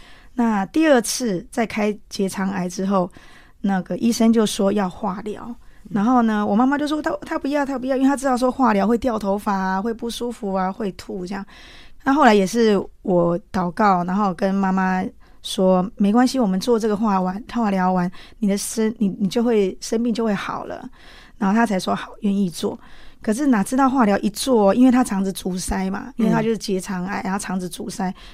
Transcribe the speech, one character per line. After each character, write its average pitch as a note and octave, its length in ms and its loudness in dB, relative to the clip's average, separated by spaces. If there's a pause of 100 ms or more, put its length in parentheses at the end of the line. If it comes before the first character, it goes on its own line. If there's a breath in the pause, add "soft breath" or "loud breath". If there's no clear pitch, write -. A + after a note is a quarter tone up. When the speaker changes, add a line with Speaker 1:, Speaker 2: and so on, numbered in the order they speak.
(340 soft breath)
Speaker 1:
那 G#3+ 320 0
第 D#4 200 2
二 C4+ 140 6
次 G#3 500 -4
在 A#3 160 -2
开 G#3 300 -2 (120)
结 F#3+ 200 -4
肠 F#3+ 220 -4
癌 F3+ 180 -4
之 F#3 160 -6
后， F#3+ 260 0 (520 soft breath)
那 G3 200 0
个 F#3 140 -6
医 A3+ 160 0
生 A3+ 180 4
就 A3+ 140 4
说 G3+ 260 0
要 G3+ 180 0
化 F3+ 340 -8
疗。 G#3 300 -12 (380 soft breath)
然 G3+ 140 0
后 B3 180 4
呢， G#3+ 240 2
我 G#3 80 0
妈 A#3+ 120 4
妈 C#4+ 100 2
就 D4 100 -2
说 D4+ 140 -2
她， D#4 100 -4 (120)
她 D#4+ 160 -8
不 D4+ 100 -6
要， C#4+ 160 0
她 C4+ 140 -6
不 B3 80 -8
要， C4+ 100 0
因 C4+ 60 0
为 C4+ 60 2
她 C#4+ 60 2
知 C4 120 -4
道 B3+ 100 2
说 B3+ 160 0
化 B3 220 2
疗 G3 120 2
会 A#3 120 2
掉 A#3 200 -2
头 G3+ 200 -2
发 G3+ 160 -2
啊， F#3+ 260 -2
会 A3+ 120 -4
不 A#3 180 -8
舒 A#3+ 200 -6
服 G3+ 220 -8
啊， F#3+ 180 -2
会 F#3+ 220 -6
吐 F#3+ 340 -10
这 G3 80 -8
样。 G3 100 -8 (600 loud breath)
那 C4+ 80 2
后 C#4+ 140 6
来 A3 80 8
也 F#3+ 120 4
是 A3 320 2 (220)
我 F3 380 2 (120)
祷 F3+ 200 -2
告， F#3 340 2
然 F3+ 100 -4
后 G3 200 0
跟 F#3+ 200 0
妈 G3 160 0
妈 F#3 320 0 (400 soft breath)
说 F#3 540 2
：“没 G3+ 160 4
关 B3 160 6
系， C4 100 -2
我 A#3+ 80 2
们 F#3 140 0
做 A#3 180 2
这 G#3+ 80 0
个 G#3 80 0
化 G3+ 240 0
完， F#3 320 -2
化 A3+ 200 0
疗 F#3 200 2
完， F#3 200 0 (300 loud breath)
你 G#3+ 60 0
的 G3+ 120 0
生-， A3 400 -2
你， G3+ 100 0 (100)
你 G3 100 0
就 A#3 140 0
会， G#3+ 380 2
生 A3+ 220 -4
病 A#3+ 100 0
就 A3+ 100 -2
会 A3 120 0
好 - 300 -6
了。” - 220 -12 (520 loud breath)
然 G3 100 0
后 G3+ 80 2
她 A#3 80 4
才 G#3 160 0
说 G3 160 -2
：“好， - 240 -12
愿 G3+ 160 0
意 G3 140 0
做。” - 280 -6 (420 soft breath)
可 A3 120 -2
是 C#4 160 0
哪 G#3+ 160 4
知 C4 120 -4
道 C4+ 140 4
化 C4+ 160 4
疗 G3+ 140 4
一 G#3+ 100 -2
做， G#3 420 4
因 B3 140 6
为 B3+ 60 6
她 B3+ 100 4
肠 G3 220 -2
子 F#3+ 80 -2
阻 F#3 260 -6
塞 F#3+ 320 -4
嘛， - 260 -10
因 A3 80 0
为 A3 60 4
她 A3+ 100 2
就 A3 80 0
是 A3+ 80 0
结 F#3+ 240 -4
肠 F#3 240 -6
癌， F#3+ 180 -6
Speaker 2:
嗯。 - 20 -10
Speaker 1:
然 F#3+ 80 -4
后 G3 60 -2
肠 F#3+ 200 -6
子 F3+ 100 -6
阻 G3+ 220 -10
塞， F#3 240 -6 (200 loud breath)